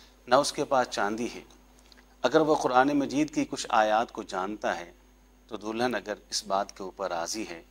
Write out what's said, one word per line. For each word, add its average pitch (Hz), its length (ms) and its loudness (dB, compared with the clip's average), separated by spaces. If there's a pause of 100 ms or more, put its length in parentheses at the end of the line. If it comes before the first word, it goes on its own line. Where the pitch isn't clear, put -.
(280)
ना 123 100 6
उसके - 260 -2
पास 127 220 2
चांदी 110 400 -2
है, 92 180 -10 (800)
अगर 135 160 4
वो 151 160 4
कुरान 131 360 4
मजीद 143 380 0
की 147 140 -2
कुछ - 260 -6
आयत 110 400 4
को 110 140 -10
जानता 101 480 -4
है, 87 220 -10 (540)
तो 113 80 -10
दुल्हन 110 380 -2
अगर 101 240 -6 (140)
इस - 140 -4
बात 98 240 0
के - 140 -12
ऊपर 92 260 -6
राज़ी 87 340 -6
है 85 260 -12